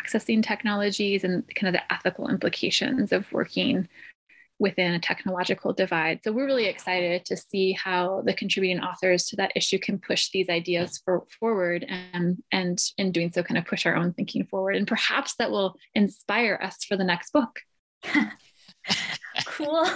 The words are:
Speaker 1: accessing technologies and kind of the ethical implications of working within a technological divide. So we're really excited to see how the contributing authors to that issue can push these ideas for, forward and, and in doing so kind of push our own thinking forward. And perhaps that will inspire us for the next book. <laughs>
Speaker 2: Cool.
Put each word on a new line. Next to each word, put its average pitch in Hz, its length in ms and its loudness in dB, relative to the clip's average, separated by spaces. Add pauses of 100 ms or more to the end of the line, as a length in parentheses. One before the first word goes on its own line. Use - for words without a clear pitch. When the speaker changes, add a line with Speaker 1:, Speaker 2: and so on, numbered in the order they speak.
Speaker 1:
accessing 220 400 2
technologies 208 800 0
and 180 220 0 (100)
kind 196 140 0
of 175 120 2
the - 120 -2
ethical - 360 -2
implications - 840 0
of 196 200 0
working 185 560 0 (720)
within 185 360 2
a 170 40 2
technological 185 760 -2
divide. 165 520 0
So 220 80 -2
we're 254 120 0
really 262 220 2
excited 180 600 -2
to 190 100 -4
see 190 340 0
how 185 560 0
the 196 80 2
contributing 185 480 0
authors 180 440 2
to - 100 -8
that 196 180 0
issue - 240 0
can 196 220 -4
push - 300 0
these 190 180 0
ideas 175 560 0
for, 175 200 2 (140)
forward 180 500 0
and, 180 640 -2
and 180 320 0 (160)
in 190 140 2
doing 170 180 0
so 175 140 0
kind 170 140 -2
of 175 60 -2
push - 220 -2
our 165 80 2
own 170 180 0
thinking 196 320 -4
forward. 196 300 -2
And 196 140 0
perhaps 226 480 0
that 226 160 0
will 196 240 0 (180)
inspire 208 640 2
us - 240 -6
for 202 120 -2
the 190 80 2
next 180 280 0
book. 262 280 2 (440)
<laughs> - 60 -8 (1300)
Speaker 2:
Cool. 320 520 0